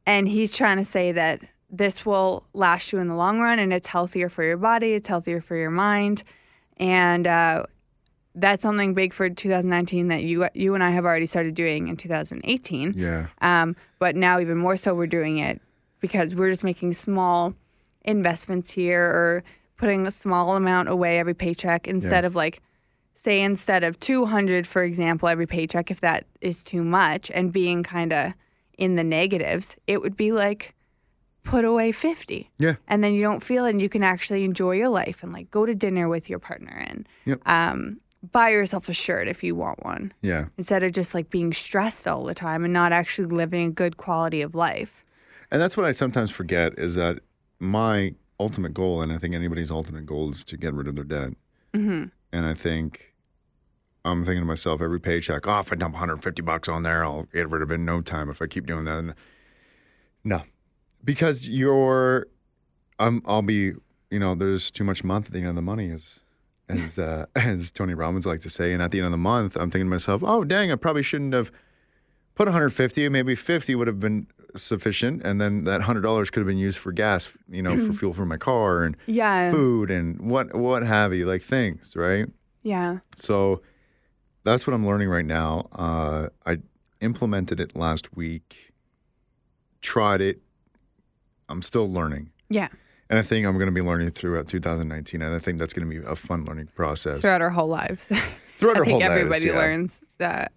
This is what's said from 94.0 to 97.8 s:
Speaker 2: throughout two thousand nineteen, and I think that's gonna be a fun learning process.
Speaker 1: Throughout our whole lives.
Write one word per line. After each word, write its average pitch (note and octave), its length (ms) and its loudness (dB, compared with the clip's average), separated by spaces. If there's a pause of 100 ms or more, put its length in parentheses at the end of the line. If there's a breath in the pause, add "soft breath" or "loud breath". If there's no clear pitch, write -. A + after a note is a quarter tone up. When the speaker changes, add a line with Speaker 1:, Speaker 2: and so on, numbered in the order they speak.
Speaker 2:
throughout E2 360 -4
two F#2 120 -4
thousand E2 280 -2
nineteen, D#2 340 -8
and D#2+ 140 -4
I E2+ 40 -4
think E2+ 200 -4
that's D#2+ 140 -4
gonna E2+ 160 -6
be D#2+ 80 -8
a D#2+ 180 -8
fun E2+ 300 -6
learning D#2 300 -10
process. D2+ 460 -4
Speaker 1:
Throughout F#3 200 4
our E3+ 80 2
whole F3 180 0
lives. D#3+ 420 -4 (240)